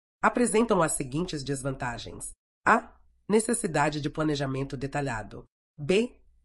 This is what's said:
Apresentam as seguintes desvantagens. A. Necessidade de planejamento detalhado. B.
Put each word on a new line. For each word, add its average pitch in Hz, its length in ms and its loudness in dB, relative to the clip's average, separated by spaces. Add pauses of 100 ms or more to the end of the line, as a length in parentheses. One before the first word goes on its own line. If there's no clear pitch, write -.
(220)
Apresentam 220 600 4
as 156 120 2
seguintes 147 500 -4
desvantagens. 127 840 -6 (360)
A. 233 280 4 (340)
Necessidade 165 720 2
de 143 100 -4
planejamento 139 680 -2
detalhado. 120 680 -6 (340)
B. 185 380 0 (300)